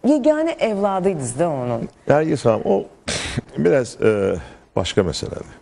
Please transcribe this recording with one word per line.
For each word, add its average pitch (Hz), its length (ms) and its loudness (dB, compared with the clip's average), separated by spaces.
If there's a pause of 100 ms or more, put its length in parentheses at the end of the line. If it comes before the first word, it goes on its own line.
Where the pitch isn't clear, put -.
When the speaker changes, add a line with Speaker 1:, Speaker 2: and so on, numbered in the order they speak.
Speaker 1:
yeganə 302 540 2
evladıydınız 190 800 0
da 170 100 2
onun. 123 400 -4 (200)
Speaker 2:
Nərgiz 151 340 2
xanım, 113 220 2
o - 200 0 (340)
<coughs> - 400 -8
biraz, 151 380 2
e, 98 400 2 (400)
başqa - 260 0
məsələdir. - 600 -6